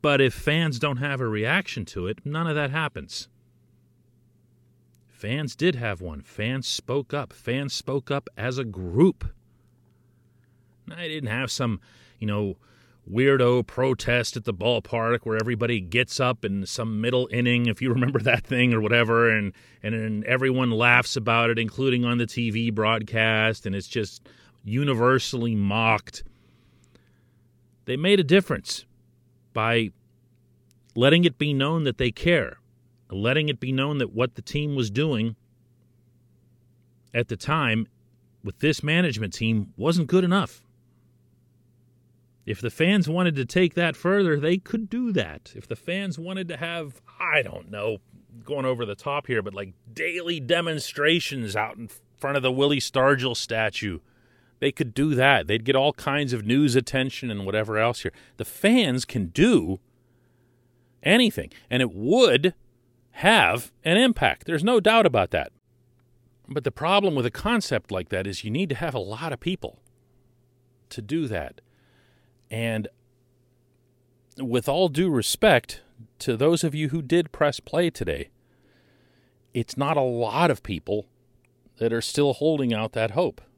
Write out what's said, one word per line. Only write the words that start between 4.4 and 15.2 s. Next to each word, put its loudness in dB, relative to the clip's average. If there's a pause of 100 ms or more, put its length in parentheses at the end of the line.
Fans -8
did 0
have -4
one. -10
Fans -6
spoke -4
up. -6
Fans -6
spoke -6
up -4
as -4
a -4
group. 2 (1600)
I -12
didn't -6
have -4
some, -2 (380)
you -10
know, -4 (540)
weirdo 4
protest -2
at -10
the -4
ballpark -2